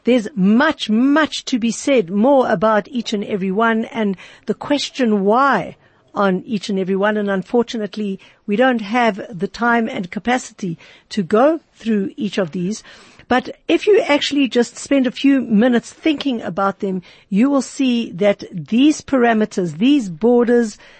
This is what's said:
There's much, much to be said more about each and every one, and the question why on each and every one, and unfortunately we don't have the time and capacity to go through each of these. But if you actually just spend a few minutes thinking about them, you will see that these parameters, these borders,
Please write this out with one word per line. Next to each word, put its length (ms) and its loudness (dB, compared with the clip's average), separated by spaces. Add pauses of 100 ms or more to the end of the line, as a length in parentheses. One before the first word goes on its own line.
There's 300 2
much, 540 2
much 560 0
to 140 -2
be 120 -2
said 380 0
more 400 2
about 380 0
each 240 -6
and 120 -4
every 280 -4
one, 340 0
and 300 -4 (300)
the 80 -4
question 720 -2
why 500 2 (380)
on 320 0
each 240 -6
and 100 -2
every 160 -2
one, 220 0
and 120 -2
unfortunately 920 -4 (260)
we 80 0
don't 240 2
have 400 -2 (180)
the 120 -6
time 400 -2
and 200 -8
capacity 680 -6 (320)
to 140 -4
go 360 2 (140)
through 420 -4
each 220 -6
of 140 -2
these. 300 -6 (460)
But 300 -2 (100)
if 200 0
you 140 6
actually 460 0
just 300 0
spend 300 0
a 40 -2
few 300 2
minutes 500 2
thinking 500 -2
about 380 -4
them, 220 -4 (260)
you 220 2
will 140 2
see 480 -2
that 380 0
these 520 2
parameters, 760 0
these 320 2
borders, 680 2 (220)